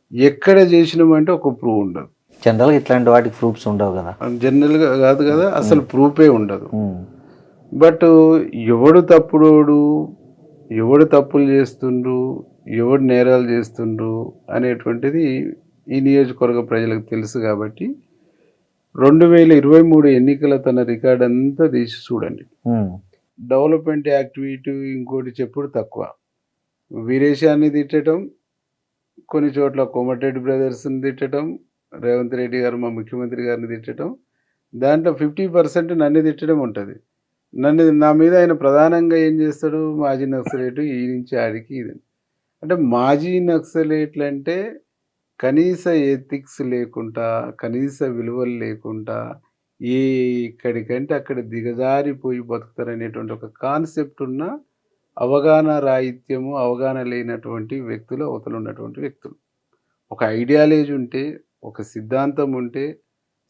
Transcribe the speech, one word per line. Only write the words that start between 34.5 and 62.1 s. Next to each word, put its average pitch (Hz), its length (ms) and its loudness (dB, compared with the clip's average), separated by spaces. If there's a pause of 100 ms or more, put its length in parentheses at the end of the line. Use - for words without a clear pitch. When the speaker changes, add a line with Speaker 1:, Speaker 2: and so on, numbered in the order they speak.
Speaker 1:
దాంట్లో 151 380 0
ఫిఫ్టీ 151 340 -4
పర్సెంట్ 170 520 -2
నన్ను 151 240 2
తిట్టడం 156 360 -2
ఉంటది. 107 360 -8 (640)
నన్ను, 156 340 2
నా 151 220 4
మీద 165 240 4
ఆయన 175 160 4
ప్రధానంగా 160 640 2
ఏం 160 240 0
చేస్తాడు, 156 560 -4
మాజీ 139 300 -4
నక్సలైట్ 127 540 -6
ఈ 131 260 -6
నుంచి 127 380 -8
ఆడికి 113 320 -8
ఇది. 120 160 -12 (720)
అంటే 160 120 -4
మాజీ 143 680 0
నక్సలైట్లు 156 840 -4
అంటే 165 520 -8 (640)
కనీస 170 460 -2
ఎథిక్స్ 139 760 -4
లేకుండా, 117 960 -8
కనీస 135 420 -8
విలువలు 123 560 -6
లేకుండా, 110 600 -12 (640)
ఏ 123 180 -4 (440)
ఎక్కడికంటే 123 720 -8
అక్కడ 135 260 -8
దిగజారిపోయి 127 1000 -6
బతుకుతారనేటువంటి 117 920 -12
ఒక 113 140 -16
కాన్సెప్ట్ 147 760 -8
ఉన్న, 151 360 -10 (600)
అవగాహన 151 600 0
రాహిత్యము, 131 800 -6
అవగాహన 131 460 -4
లేనటువంటి 117 800 -10
వ్యక్తులు 117 440 -10
అవతల 117 320 -10
ఉన్నటువంటి 110 440 -14
వ్యక్తులు. - 340 -14 (800)
ఒక - 120 -8
ఐడియాలజీ 143 680 2
ఉంటే, 135 480 -8 (240)
ఒక 107 180 -16
సిద్ధాంతం 135 720 -6